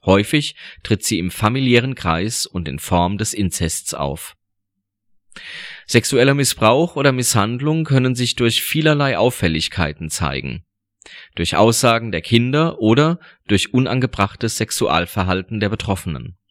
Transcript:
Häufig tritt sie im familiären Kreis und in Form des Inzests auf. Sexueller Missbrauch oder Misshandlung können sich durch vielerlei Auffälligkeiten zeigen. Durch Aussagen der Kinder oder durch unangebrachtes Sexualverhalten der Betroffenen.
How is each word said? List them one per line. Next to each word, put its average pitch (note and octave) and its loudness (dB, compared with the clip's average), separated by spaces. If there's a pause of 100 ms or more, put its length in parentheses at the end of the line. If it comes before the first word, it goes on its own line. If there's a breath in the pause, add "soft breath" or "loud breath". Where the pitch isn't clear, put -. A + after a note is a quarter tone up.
Häufig G#2+ 2 (260 loud breath)
tritt - -2
sie G2 -2
im F2+ -2
familiären B2 2
Kreis F2+ -2
und F2 -6
in C#2 -8
Form F2+ 0
des G#2+ -4
Inzests - -4
auf. C#2 -6 (1500 loud breath)
Sexueller C3 4
Missbrauch C#3 2
oder C#3 4
Misshandlung B2+ 0
können B2+ 2
sich B2 -2
durch A#2 0
vielerlei D3 0
Auffälligkeiten D#2+ -2
zeigen. C2+ -6 (680 loud breath)
Durch E2+ -2
Aussagen A#2 2
der E2 -2
Kinder C3 0
oder C#3+ 4 (280 loud breath)
durch - 0
unangebrachtes A#2+ 0
Sexualverhalten F#2+ -2
der G#2 -2
Betroffenen. F2+ -6 (120)